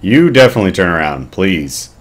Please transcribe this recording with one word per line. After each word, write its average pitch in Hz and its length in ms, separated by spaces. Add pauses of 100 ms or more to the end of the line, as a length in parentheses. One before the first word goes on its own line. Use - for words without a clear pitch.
You 147 300
definitely 123 420
turn 92 160
around, 76 440
please. 85 580 (100)